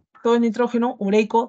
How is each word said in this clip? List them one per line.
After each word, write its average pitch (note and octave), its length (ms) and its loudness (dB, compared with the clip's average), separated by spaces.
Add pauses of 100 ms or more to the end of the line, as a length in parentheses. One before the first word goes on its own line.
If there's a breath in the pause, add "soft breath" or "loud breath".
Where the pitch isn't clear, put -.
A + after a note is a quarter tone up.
(220)
todo A#3 120 2
el A#3 80 2
nitrógeno A#3 560 -2
ureico G#3+ 500 0